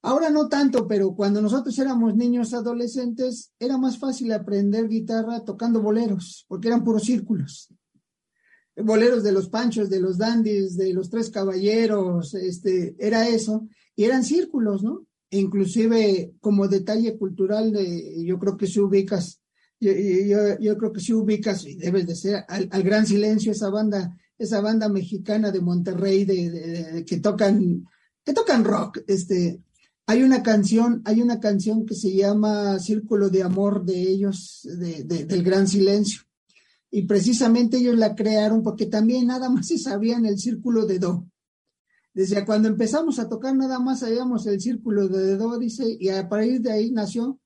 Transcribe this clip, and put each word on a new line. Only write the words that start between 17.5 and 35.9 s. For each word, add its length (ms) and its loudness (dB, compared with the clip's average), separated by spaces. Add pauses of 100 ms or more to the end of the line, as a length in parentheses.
eh, 480 -4
yo 160 -2
creo 160 -2
que 120 -4
sí 120 -2
ubicas, 640 0 (380)
yo, 120 2
yo, 340 2
yo, 340 2
yo 180 0
creo 160 -4
que 80 -10
sí 100 -4
ubicas, 540 0
y 100 -14
debes 320 -2
de 80 -4
ser, 320 -4
al, 240 -6
al 120 0
Gran 240 4
Silencio, 440 2
esa 200 -4
banda, 440 -2 (220)
esa 240 -2
banda 260 0
mexicana 640 -2
de 80 -2
Monterrey, 640 0
de, 260 0
de, 340 -8 (100)
de, 120 -6
que 140 -4
tocan, 640 2 (400)
que 80 -4
tocan 320 4
rock, 440 -2
este, 520 0 (500)
hay 140 4
una 180 6
canción, 640 2
hay 180 2
una 200 0
canción 440 0
que 80 -8
se 220 -2
llama 640 2
Círculo 500 0
de 140 2
Amor 400 0
de 200 -2
ellos, 600 -2
de, 400 -8
de, 220 -4
del 180 0
Gran 240 4
Silencio. 540 2 (680)